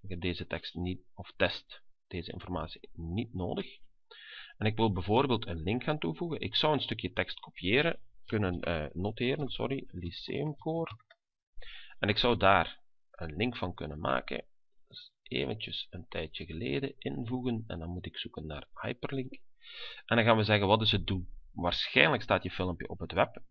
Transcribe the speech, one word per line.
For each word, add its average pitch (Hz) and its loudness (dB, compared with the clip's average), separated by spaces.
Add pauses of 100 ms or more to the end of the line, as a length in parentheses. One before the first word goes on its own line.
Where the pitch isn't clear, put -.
Ik 98 -6
heb 87 -2
deze 87 0
tekst - -6
niet, 90 -2 (140)
of - -12
test, - 0 (240)
deze - -6
informatie 87 -6
niet 87 -4
nodig. 101 -4 (800)
En 107 0
ik 107 2
wil 110 6
bijvoorbeeld 110 4
een 82 -4
link 110 2
gaan 156 0
toevoegen. 160 -2
Ik 123 -4
zou 156 4
een 139 2
stukje 104 -4
tekst - -2
kopiëren, 123 0 (260)
kunnen, 95 2
eh, 80 0
noteren, 120 0
sorry, 123 -2
Lyceumkoor. 151 -4 (880)
En 101 0
ik 104 2
zou 120 6
daar 95 6 (300)
een 78 -8
link 117 0
van - -4
kunnen 76 -6
maken. 64 0 (440)
Dus - -20 (100)
eventjes - -4
een - -10
tijdje 82 -6
geleden 127 -4
invoegen 123 -4
en 90 -8
dan 82 -6
moet 87 -6
ik - -10
zoeken - -10
naar 73 -10 (120)
hyperlink. - -4 (640)
En 113 2
dan 117 6
gaan 113 8
we 107 4
zeggen, 101 6
wat 107 8
is 107 4
het 95 2
doel? 92 0 (260)
Waarschijnlijk 127 4
staat 95 4
je 90 -2
filmpje 90 -2
op 90 -6
het - -6
web. - 2